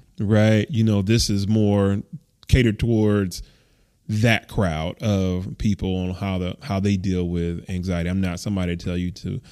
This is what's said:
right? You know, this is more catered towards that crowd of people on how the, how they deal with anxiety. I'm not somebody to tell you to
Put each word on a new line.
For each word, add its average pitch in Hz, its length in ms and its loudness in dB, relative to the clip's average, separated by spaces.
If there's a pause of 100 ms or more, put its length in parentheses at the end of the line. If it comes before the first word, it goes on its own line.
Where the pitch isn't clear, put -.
(200)
right? 107 500 4
You 113 140 2
know, 107 180 4
this 113 280 2
is 101 180 0
more 101 540 2 (460)
catered 117 320 4
towards 104 640 2 (640)
that 107 400 0
crowd 82 540 -4
of 95 560 -2
people 95 380 -2
on 92 180 -2
how 95 240 -4
the, 90 240 -6
how 98 180 -2
they 101 160 2
deal 90 320 -2
with 85 420 -4
anxiety. 90 400 -4
I'm 95 120 -2
not 87 180 -4
somebody 92 360 -4
to 85 100 -8
tell 90 120 -4
you 90 140 -4
to 95 300 -8 (100)